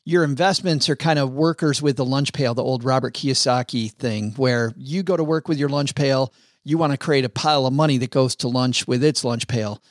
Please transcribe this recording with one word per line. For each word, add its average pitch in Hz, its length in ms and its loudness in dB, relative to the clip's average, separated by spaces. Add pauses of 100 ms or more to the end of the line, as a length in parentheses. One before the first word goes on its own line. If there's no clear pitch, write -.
your 170 200 2
investments 156 640 0
are 147 80 0
kind 156 220 2
of 135 120 0
workers 156 500 0
with 143 160 2
the 131 80 -2
lunch 135 280 0
pail, 123 220 0
the 123 80 -2
old 127 220 -2
Robert 131 300 0
Kiyosaki 123 760 -2
thing, 107 420 -4
where 120 440 0
you 143 260 -6
go 180 140 0
to 165 80 0
work 156 240 -2
with 160 100 0
your 143 100 0
lunch 143 260 -2
pail, 135 380 0 (320)
you 151 120 0
wanna 151 200 2
create 139 280 0
a 123 40 -2
pile 147 380 0
of 131 60 0
money 143 260 2
that 120 120 -4
goes 131 260 2
to - 120 -4
lunch 127 380 0
with 123 160 0
its 151 220 2
lunch 117 220 -4
pail. 107 340 -4 (100)